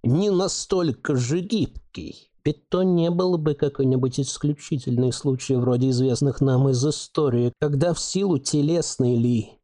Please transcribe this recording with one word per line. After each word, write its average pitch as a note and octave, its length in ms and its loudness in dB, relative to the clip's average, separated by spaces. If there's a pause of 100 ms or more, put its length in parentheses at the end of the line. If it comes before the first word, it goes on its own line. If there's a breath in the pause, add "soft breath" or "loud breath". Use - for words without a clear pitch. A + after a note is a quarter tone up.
не E3+ 260 2
настолько F3+ 880 0
же B2+ 240 0
гибкий? - 880 -6 (160)
Ведь - 240 -4
то F#3 140 0
не F3 260 2
был F3 300 0
бы D3+ 160 0
какой-нибудь C3 680 0
исключительный C3 920 -2
случай C3 420 -2
вроде B2 320 2
известных C3 540 0
нам C3+ 260 4
из C3 180 2
истории, B2+ 720 0
когда D3+ 360 0
в - 60 -8
силу F#3 360 -2
телесной C#3+ 800 0
ли A#2 480 0